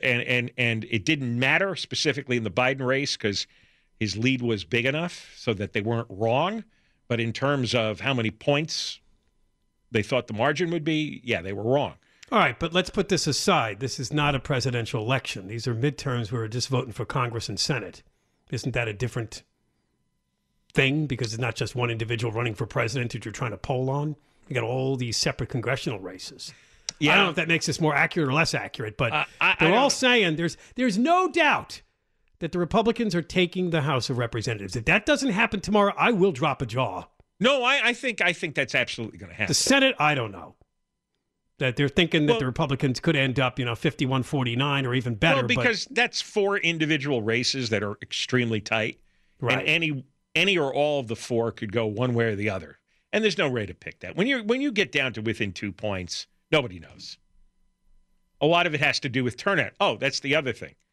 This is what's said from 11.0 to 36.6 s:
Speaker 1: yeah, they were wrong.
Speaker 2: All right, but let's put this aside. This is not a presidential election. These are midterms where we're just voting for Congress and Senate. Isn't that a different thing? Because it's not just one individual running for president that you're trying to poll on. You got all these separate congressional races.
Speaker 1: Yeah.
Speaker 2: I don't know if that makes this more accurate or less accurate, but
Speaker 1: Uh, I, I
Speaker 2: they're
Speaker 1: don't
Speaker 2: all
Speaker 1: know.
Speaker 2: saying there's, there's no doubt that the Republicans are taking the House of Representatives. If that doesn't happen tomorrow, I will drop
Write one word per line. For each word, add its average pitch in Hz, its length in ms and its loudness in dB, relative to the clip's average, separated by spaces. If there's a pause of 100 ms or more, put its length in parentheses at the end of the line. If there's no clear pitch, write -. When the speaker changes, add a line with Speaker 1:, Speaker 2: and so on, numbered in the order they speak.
Speaker 1:
yeah, 107 180 -2
they 95 120 -8
were 101 100 -6
wrong. 120 300 2 (380)
Speaker 2:
All 254 80 2
right, 139 200 2
but 165 140 -4
let's 180 160 0
put 196 180 -2
this 180 180 0
aside. 131 540 0
This 131 200 -6
is 127 120 -8
not 147 240 2
a 127 40 -2
presidential 120 640 -2
election. 107 460 -2
These 113 180 -8
are 120 80 -2
midterms 123 580 -2
where 123 100 -2
we're 110 80 -4
just 120 180 -4
voting 127 240 -2
for 107 140 -8
Congress 117 420 -4
and 98 100 -6
Senate. 110 460 -4 (480)
Isn't 123 220 -4
that 120 160 -2
a 104 40 -4
different 113 500 -6 (1300)
thing? 143 340 2
Because 120 260 -4
it's 113 80 -6
not 117 140 -2
just - 180 -6
one 123 160 0
individual 113 440 -4
running 117 200 -2
for 113 120 -6
president 120 480 -4
that 107 100 -10
you're 110 80 -8
trying 117 200 -6
to 98 60 -8
poll 131 320 -2
on. 147 280 -4 (320)
You 143 60 -8
got 120 100 0
all 131 320 -2
these 120 200 -4
separate - 320 -2
congressional 120 500 -4
races. - 540 -14 (460)
Speaker 1:
Yeah. 151 140 4
Speaker 2:
I - 20 6
don't 196 100 6
know 180 60 2
if 147 60 -8
that 160 100 0
makes 165 180 2
this 147 140 -2
more 151 160 4
accurate 156 320 2
or 131 60 0
less 165 200 2
accurate, 107 440 -6
but 120 160 2
Speaker 1:
Uh, 151 120 0 (140)
I, 180 120 4
I 185 80 0
Speaker 2:
they're 170 100 6
Speaker 1:
don't 202 80 6
Speaker 2:
all 269 80 6
Speaker 1:
know. 269 40 4
Speaker 2:
saying 233 460 4
there's, 165 220 -2 (180)
there's 247 220 2
no 339 320 4
doubt 285 520 2 (580)
that 165 120 -4
the 180 80 -2
Republicans 214 560 2
are 170 60 2
taking 180 480 0
the 160 120 2
House 135 280 0
of 127 80 -2
Representatives. 110 580 -4
If 113 100 -4
that 185 200 4
doesn't 277 260 2
happen 220 300 2
tomorrow, 202 360 4
I 175 140 4
will 196 200 4
drop 139 300 -2